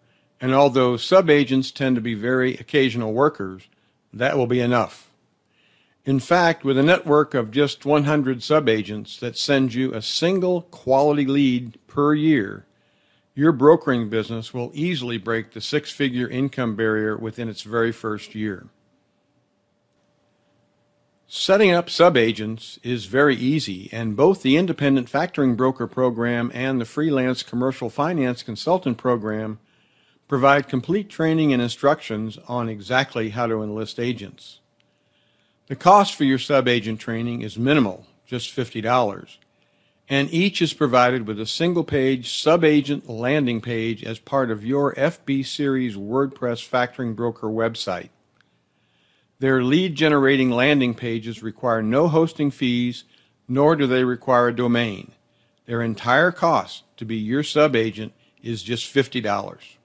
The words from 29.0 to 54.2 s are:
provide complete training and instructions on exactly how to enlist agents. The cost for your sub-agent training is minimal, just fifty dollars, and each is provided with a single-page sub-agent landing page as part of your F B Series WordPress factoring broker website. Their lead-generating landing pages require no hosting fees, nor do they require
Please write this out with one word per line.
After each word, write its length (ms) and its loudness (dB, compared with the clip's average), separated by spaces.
provide 420 4
complete 400 -4
training 420 0
and 100 2
instructions 760 -2
on 220 -6
exactly 600 -2
how 180 -4
to 140 -2
enlist 380 -8
agents. 600 -8
The 80 -10
cost 380 6
for 100 -4
your 160 2
sub-agent 600 0
training 420 -6
is 160 -10
minimal, 480 2
just 260 -8
fifty 300 -6
dollars, 580 -2
and 240 -2
each 300 0
is 120 -2
provided 520 2
with 140 -6
a 80 -8
single-page 840 -2
sub-agent 800 2
landing 520 -2
page 420 -6
as 160 -10
part 320 -2
of 120 -8
your 320 0
F 300 -2
B 160 -2
Series 540 -4
WordPress 720 -4
factoring 480 -4
broker 320 -6
website. 600 -4
Their 240 2
lead-generating 840 2
landing 440 2
pages 500 -8
require 380 -2
no 260 2
hosting 440 0
fees, 520 -2
nor 280 4
do 100 0
they 180 2
require 440 2